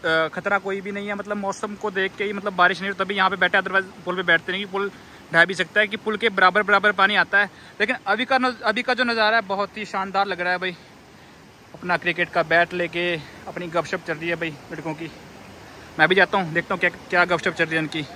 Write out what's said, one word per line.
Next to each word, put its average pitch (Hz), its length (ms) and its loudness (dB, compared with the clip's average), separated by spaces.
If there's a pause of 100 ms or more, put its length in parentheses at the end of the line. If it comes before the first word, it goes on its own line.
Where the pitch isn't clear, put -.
ख़तरा 165 520 0
कोई 196 220 -4
भी 196 120 -8
नहीं 202 160 -8
है। 208 60 -4
मतलब 196 220 -6
मौसम 202 380 -6
को 208 160 -6
देख 190 260 -2
के 202 80 -4
ही 208 80 -4
मतलब 202 200 -6
बारिश 180 280 4
नहीं 196 100 -4
हो 190 140 -4
तभी 190 100 -4
यहाँ 190 160 4
पे 196 60 -4
बैठे, 180 220 2
otherwise 190 260 0 (200)
पुल 180 120 -4
पे 185 60 -4
बैठते 170 300 2
नहीं, 196 140 -6
पुल 196 240 -4 (440)
ढह 170 100 8
भी 185 100 0
सकता 180 260 0
है 214 60 4
कि 208 100 -8
पुल 214 200 -4
के 226 120 0
बराबर, 190 340 4
बराबर 202 300 4
पानी 196 240 2
आता 190 220 2
है। 202 120 2 (300)
लेकिन 220 160 0 (100)
अभी 214 180 0
का 262 140 2
नज-, 254 240 -2
अभी 220 200 0
का 254 120 0
जो 240 100 0
नज़ारा 226 320 2
है 226 60 2
बहुत 196 340 -4
ही 214 80 -8
शानदार 196 420 -2
लग 185 140 -6
रहा 180 120 0
है 180 60 0
भाई। 180 180 -4 (1000)
अपना 180 220 -2
cricket 170 340 -2
का 170 120 0
bat 165 300 4
लेके 175 440 -2 (320)
अपनी 175 180 -10
गपशप 170 400 -4
चल 165 80 -4
रही 160 140 -6
है 170 80 -2
भाई 160 180 -6 (180)
लड़कों 156 220 -8
की। 156 160 -10 (880)
मैं 156 100 6
भी 185 60 4
जाता 190 240 6
हूँ, 170 140 -2
देखता 170 220 -2
हूँ 175 60 -8
क्या, 180 100 2
क्या 175 340 0
गपशप 175 280 0
चल 165 120 0
रही 160 100 -4
है 160 80 0
इनकी। 151 340 -6